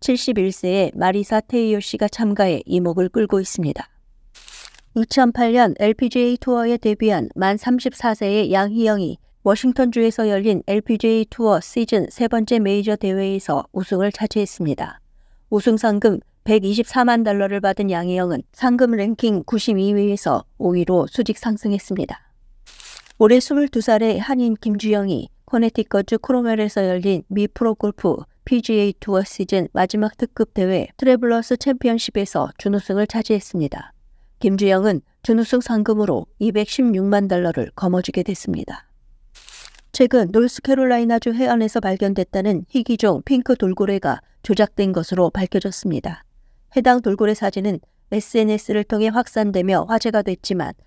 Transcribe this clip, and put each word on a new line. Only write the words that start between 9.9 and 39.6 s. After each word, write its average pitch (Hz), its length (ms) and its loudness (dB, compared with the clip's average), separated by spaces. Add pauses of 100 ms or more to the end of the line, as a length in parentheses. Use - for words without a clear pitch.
열린 202 380 0
엘피지에이 220 640 0
투어 208 300 2
시즌 220 500 -2
세 233 160 -2
번째 226 320 0
메이저 208 380 0
대회에서 196 760 -2
우승을 190 400 -2
차지했습니다. 190 880 -4 (500)
우승 214 260 2
상금 208 420 2 (260)
백이십사만 226 800 2
달러를 202 380 -2
받은 196 300 0
양희영은 180 520 -2 (100)
상금 247 400 2
랭킹 208 540 0
구십이 208 480 0
위에서 202 500 0 (120)
오 180 140 0
위로 175 380 2
수직 220 300 -4
상승했습니다. 202 800 -4 (1000)
올해 226 200 6
스물두 277 420 -2
살의 220 380 2
한인 240 360 -2
김주영이 208 720 -2 (160)
코네티컷주 220 760 0
크로멜에서 214 680 0
열린 180 400 0
미 202 180 0
프로골프 208 720 -2 (280)
피지에이 214 540 0
투어 196 240 0
시즌 185 500 -2
마지막 196 440 0
특급 - 380 -4
대회 185 420 0
트래블러스 240 640 2
챔피언십에서 226 1000 -2
준우승을 202 480 -2
차지했습니다. 196 840 -4 (480)
김주영은 196 600 2 (240)
준우승 233 360 2
상금으로 214 680 0 (120)
이백십육만 202 880 0
달러를 175 460 -2
거머쥐게 185 480 -2
됐습니다. - 640 -8 (1040)